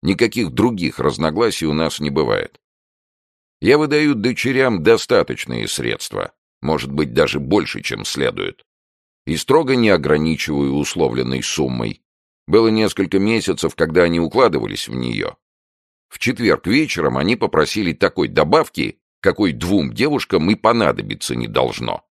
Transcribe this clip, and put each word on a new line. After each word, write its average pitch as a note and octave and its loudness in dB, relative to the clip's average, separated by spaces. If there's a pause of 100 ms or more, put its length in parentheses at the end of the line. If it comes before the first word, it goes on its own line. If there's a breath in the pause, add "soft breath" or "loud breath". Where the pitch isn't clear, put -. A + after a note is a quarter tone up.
Никаких G#2 0
других A2+ 0
разногласий D#2+ 0
у D2+ 0
нас D#2 -2
не D2+ -4
бывает. A#1 -2 (1000)
Я C3 4
выдаю D3+ 2
дочерям B2 0
достаточные C#2+ 2
средства, G1+ -6 (300)
может D2 -2
быть, C#2 -2
даже D2 2
больше, D2 0
чем G1+ -8
следует. G#1 -4 (600)
И D#2+ -4
строго C3+ 2
не A2+ 4
ограничиваю D2+ 0
условленной C2 -2
суммой. A#1+ -4 (440)
Было A2+ 4
несколько G2 0
месяцев, G2 0
когда E2 2
они E2+ 2
укладывались D#2 0
в A#1 -10
неё. A#1 -4 (720)
В - -20
четверг A#2 0
вечером F2 0
они F#2+ 0
попросили F2+ 0
такой E2 0
добавки, D#2 0 (200)
какой F#2+ 0
двум D#2+ 0
девушкам G2+ 0
и G#2+ 4
понадобиться C#2 0
не A#1 -6
должно. A1 -4 (100)